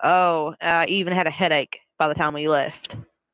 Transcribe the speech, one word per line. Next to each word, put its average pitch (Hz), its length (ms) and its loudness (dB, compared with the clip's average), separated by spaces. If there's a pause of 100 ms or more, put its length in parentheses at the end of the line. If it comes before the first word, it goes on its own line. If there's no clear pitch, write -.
"Oh," 170 580 2
I 170 260 0
even 180 260 -2
had 180 160 2
a - 20 -2
headache 156 480 0 (180)
by 156 120 2
the 151 60 -4
time 151 200 -2
we 147 140 -4
left. - 480 -2 (380)